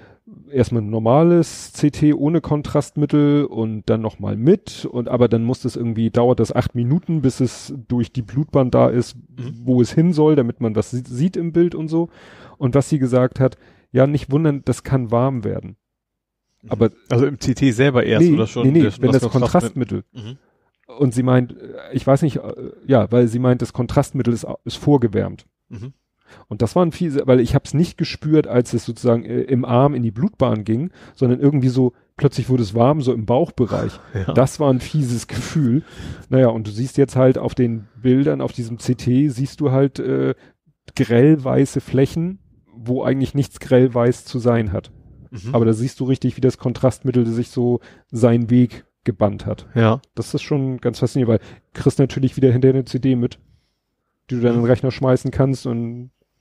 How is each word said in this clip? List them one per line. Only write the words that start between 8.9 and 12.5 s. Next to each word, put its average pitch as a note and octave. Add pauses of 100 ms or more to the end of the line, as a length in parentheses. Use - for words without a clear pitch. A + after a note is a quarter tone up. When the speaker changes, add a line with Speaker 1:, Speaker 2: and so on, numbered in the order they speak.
Speaker 2:
Mhm. A#2
Speaker 1:
wo B2
es A2+
hin E3
soll, D3+
damit A#2+
man A2+
das A2
si-, B2
sieht C3
im E3+
Bild E3+
und D#3
so. E3 (500)